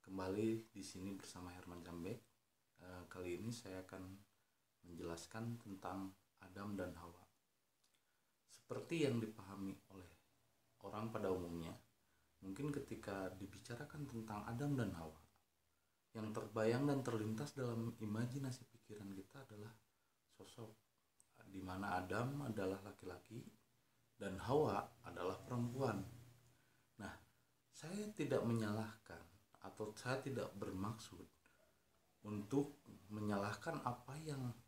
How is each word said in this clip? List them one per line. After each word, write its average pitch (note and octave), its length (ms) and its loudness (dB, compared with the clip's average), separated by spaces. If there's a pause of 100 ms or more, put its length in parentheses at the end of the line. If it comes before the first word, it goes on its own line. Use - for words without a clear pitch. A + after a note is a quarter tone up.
Kembali G2+ 640 2
di G2 80 -8
sini F#2+ 320 -4
bersama F2+ 400 -8
Herman F2 320 -10
Jambek. F2 320 -2 (640)
Eh, F2+ 220 -10 (100)
kali F2+ 240 -2
ini A2 160 -2
saya F#2 320 -6
akan F#2+ 240 -8 (800)
menjelaskan F2 720 -4
tentang F#2+ 480 -4 (320)
Adam G2 400 -4
dan F2 160 -2
Hawa. E2+ 240 -14 (1300)
Seperti - 560 2
yang A#2+ 160 6
dipahami G2 560 -4 (160)
oleh F#2 160 -12 (720)
orang G#2 320 -2
pada G#2 160 2
umumnya, E2+ 480 2 (640)
mungkin C3+ 320 -2
ketika G2 640 -2
dibicarakan C#3 720 -6
tentang A2 400 -2
Adam C3 320 4
dan G#2 160 4
Hawa, D#2+ 240 -8 (960)
yang A2 160 -2
terbayang A2+ 560 6
dan C3+ 160 6
terlintas A2 480 2
dalam A#2 480 2
imajinasi B2 640 0
pikiran G2 480 -10
kita G2 320 -10
adalah G#2+ 320 -10 (560)
sosok - 400 -12 (800)
di F#2+ 80 -4
mana F#2 400 2
Adam B2 480 2
adalah G2 320 2
laki-laki G2 640 -10 (720)
dan F#2+ 240 -2
Hawa A2 640 4
adalah F2 320 0
perempuan. A#2+ 640 2 (960)
Nah, - 240 -8 (540)
saya G3+ 400 -4
tidak C3 320 4
menyalahkan A2 720 2 (480)
atau G#2 320 -4
saya C3+ 240 0
tidak A#2+ 320 0
bermaksud G2 720 -2 (960)
untuk G#2+ 560 2 (320)
menyalahkan G#2+ 720 2
apa B2+ 400 0
yang C3+ 320 0 (140)